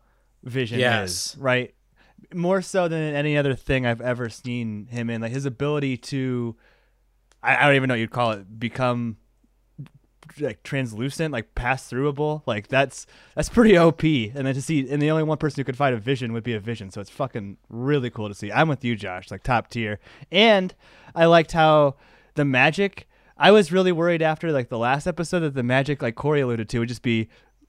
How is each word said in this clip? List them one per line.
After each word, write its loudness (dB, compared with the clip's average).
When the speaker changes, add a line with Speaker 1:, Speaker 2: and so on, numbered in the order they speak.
Speaker 1:
Vision -6
Speaker 2:
Yes. -2
Speaker 1:
is, -20
right? 0
More 0
so 0
than -4
in -4
any 0
other 2
thing -2
I've 0
ever -4
seen -8
him -6
in. -6
Like, -6
his -6
ability -2
to, -6
I, 2
I 4
don't 6
even 2
know 0
what 0
you'd -4
call 0
it, -10
become, -2
like, -6
translucent, -4
like, -8
pass-throughable. -2
Like, -4
that's, -2
that's -2
pretty 8
O 8
P. 0
And -4
then 0
to -4
see, -2
and -2
the 2
only 2
one -2
person -2
who -6
could -6
fight 2
a -4
Vision -4
would -6
be -4
a -4
Vision. -10
So -12
it's -16
fucking -8
really -2
cool -8
to -10
see. -10
I'm 2
with -4
you, -2
Josh. -10
Like, -14
top -2
tier. -6
And 4
I 4
liked 4
how 4
the 0
magic, 0
I 6
was 6
really 2
worried 0
after, 0
like, -2
the -4
last 0
episode -2
that -2
the -2
magic, 0
like -2
Corey 0
alluded -2
to, -2
would -2
just -10
be 0